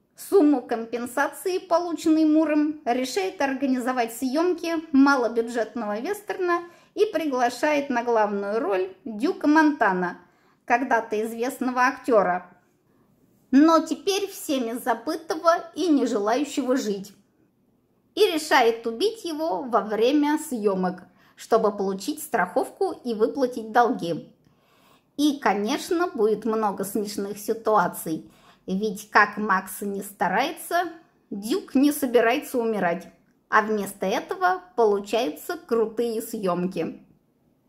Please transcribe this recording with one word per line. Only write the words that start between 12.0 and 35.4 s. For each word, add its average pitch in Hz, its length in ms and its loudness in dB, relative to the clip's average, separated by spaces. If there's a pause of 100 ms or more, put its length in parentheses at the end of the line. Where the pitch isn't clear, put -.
но 311 300 8
теперь 381 480 -2
всеми 247 440 -4
забытого 320 800 -2 (220)
и 349 140 -2
не 262 180 4
желающего 247 720 0
жить. 202 340 -6 (1040)
И 403 100 4
решает 294 600 2
убить 269 380 -2
его 330 380 -4
во 233 180 0
время 294 580 2
съемок, 196 640 -2 (320)
чтобы 208 420 0
получить 196 460 -6
страховку 320 720 -2
и 240 200 -8
выплатить 226 600 -2
долги. 196 600 0 (840)
И, 285 240 2
конечно, 254 640 0
будет 214 380 0
много 214 400 -2
смешных 208 540 -6
ситуаций, 180 920 -2 (380)
ведь 202 420 -4
как 240 260 4
Макс 196 440 -2
не 202 200 -6
старается, 320 920 -2 (380)
Дюк 220 440 -4
не 285 160 4
собирается 247 680 0
умирать, 190 500 -2 (400)
а 208 140 4
вместо 208 440 -4
этого 359 560 -2 (140)
получаются 214 800 0